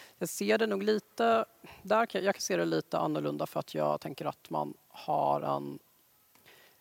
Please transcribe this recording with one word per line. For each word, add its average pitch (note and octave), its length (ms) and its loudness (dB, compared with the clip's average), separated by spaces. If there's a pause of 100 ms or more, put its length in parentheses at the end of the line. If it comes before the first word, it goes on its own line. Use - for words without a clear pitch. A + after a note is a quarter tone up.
(180)
jag F3 120 -4
ser G#3 280 2
det A3 100 2
nog G3 160 -2
lite, A3 600 2 (360)
där A3 240 2
kan, F#3 180 -4
jag G3 120 2
kan - 60 -12
se F#3 160 0
det E3+ 80 2
lite E3 320 -2
annorlunda D3+ 480 0
för - 140 -4
att - 160 -8
jag D3+ 260 0
tänker D#2 240 -10
att - 240 -8
man - 240 -2 (140)
har D3 540 0
en, C#3+ 380 -4 (1000)